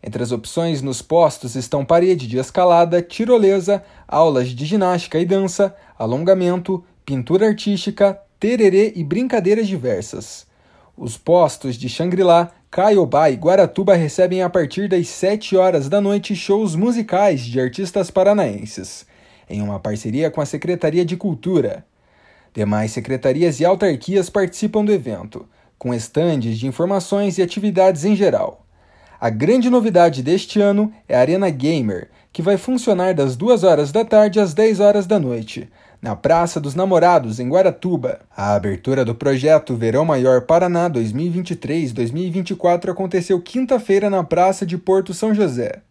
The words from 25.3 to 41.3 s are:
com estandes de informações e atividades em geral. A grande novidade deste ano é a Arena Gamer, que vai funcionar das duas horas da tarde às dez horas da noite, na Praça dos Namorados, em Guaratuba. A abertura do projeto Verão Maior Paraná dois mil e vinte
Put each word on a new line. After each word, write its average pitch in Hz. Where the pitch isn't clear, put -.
com 123
estandes 120
de 131
informações 190
e 190
atividades 185
em 208
geral. -
A 117
grande 208
novidade 175
deste 185
ano 202
é 127
a 123
Arena 175
Gamer, 131
que -
vai 196
funcionar 190
das 139
duas 196
horas 147
da 214
tarde 214
às 185
dez 214
horas 202
da 202
noite, 120
na 101
Praça 170
dos 143
Namorados, 165
em 123
Guaratuba. 170
A 101
abertura 104
do 117
projeto 143
Verão 117
Maior 131
Paraná 175
dois 117
mil 147
e -
vinte 175